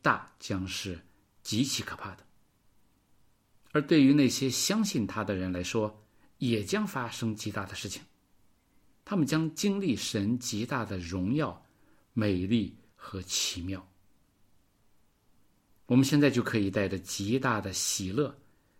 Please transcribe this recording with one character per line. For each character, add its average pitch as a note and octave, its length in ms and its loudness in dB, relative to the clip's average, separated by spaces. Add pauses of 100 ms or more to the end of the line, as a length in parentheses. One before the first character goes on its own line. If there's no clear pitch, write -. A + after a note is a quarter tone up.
大 - 400 0
将 F#2+ 260 -4
是 F2+ 320 -8 (440)
极 G#2+ 200 -2
其 - 200 -4
可 - 120 -10
怕 G2 200 -12
的。 - 100 -20 (1500)
而 D3+ 100 4
对 D3+ 200 6
于 C3+ 120 10
那 C#3+ 120 8
些 C3 220 2
相 G3+ 340 0
信 C#3 240 0
他 A2 160 -4
的 G#2 120 -2
人 F#2 180 -2
来 F2+ 100 -2
说， G#2+ 400 -2 (360)
也 A#2 260 0
将 G3+ 220 -2
发 B2 240 -6
生 A2 260 -4
极 G#2 160 -8
大 G2+ 140 -6
的 F#2+ 80 -12
事 - 120 -10
情。 - 160 -10 (1000)
他 - 100 -8
们 E3 120 2
将 D#3 280 0
经 G3+ 240 0
历 F#3 160 0
神 G#2+ 440 -2
极 A2 260 -4
大 B2 220 -4
的 G2+ 100 -6
荣 F#2 380 -2
耀、 C3+ 260 -2 (520)
美 G2 340 0
丽 A2 320 0 (160)
和 - 260 -12
奇 - 400 -4
妙。 F#2 260 -8 (2000)
我 B2 100 4
们 C3 80 8
现 D3 160 4
在 C#3+ 100 6
就 A#2+ 100 2
可 - 160 0
以 G2+ 140 2
带 G2 180 0
着 F#2+ 100 -4
极 G2+ 400 -2
大 B2 220 0
的 F#2+ 120 -6
喜 F#2+ 400 -4
乐、 C3 260 -2 (420)